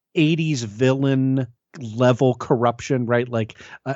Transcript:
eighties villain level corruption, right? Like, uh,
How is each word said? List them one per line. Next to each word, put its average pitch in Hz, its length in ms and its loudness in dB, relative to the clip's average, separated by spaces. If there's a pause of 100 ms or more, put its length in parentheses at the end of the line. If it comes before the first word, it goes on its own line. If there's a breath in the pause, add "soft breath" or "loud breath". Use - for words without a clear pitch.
(140)
eighties 156 480 0
villain 131 840 0 (320)
level 123 540 2
corruption, 120 720 -2
right? 120 220 0
Like, 113 300 -4 (280 loud breath)
uh, 135 100 -6